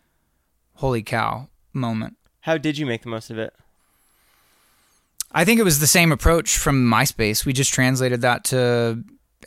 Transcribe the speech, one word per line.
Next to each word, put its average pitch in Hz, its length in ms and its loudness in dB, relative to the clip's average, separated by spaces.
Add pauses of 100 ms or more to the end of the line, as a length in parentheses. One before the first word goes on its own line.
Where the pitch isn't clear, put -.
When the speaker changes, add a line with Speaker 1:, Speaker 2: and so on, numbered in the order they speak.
(760)
Speaker 1:
"holy 123 280 -2
cow" 110 460 -4 (240)
moment. 117 440 -6 (240)
Speaker 2:
How 160 160 -2
did 151 200 -4
you 151 80 -4
make 117 180 -6
the 117 60 -12
most 113 200 -10
of 113 80 -10
it? 110 160 -8 (1800)
Speaker 1:
I 160 140 2
think 226 140 4
it 226 40 2
was 151 160 2
the 151 80 0
same 170 240 4
approach 165 460 2
from 131 320 2
MySpace. 110 560 0
We 139 80 -2
just 135 200 -2
translated 127 480 0
that 120 240 0
to 120 580 0 (440)